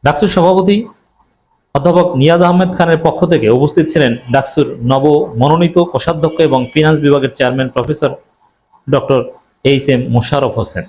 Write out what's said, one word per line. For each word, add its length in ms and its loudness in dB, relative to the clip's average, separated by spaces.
ডাকসুর 240 2
সভাপতি 480 2
অধ্যাপক 320 2
নিয়াজ 260 4
আহমেদ 340 2
খানের 300 0
পক্ষ 200 -2
থেকে 240 0
উপস্থিত 420 2
ছিলেন 200 0
ডাকসুর 340 0
নব 220 0
মনোনীত 400 2
কোষাধ্যক্ষ 640 -2
এবং 200 2
ফিনান্স 280 2
বিভাগের 340 0
চেয়ারম্যান 340 -2
প্রফেসর 420 -4
ডক্টর 320 0
এইচ 240 2
এম 200 0
মোশাররফ 480 -2
হোসেন। 320 -6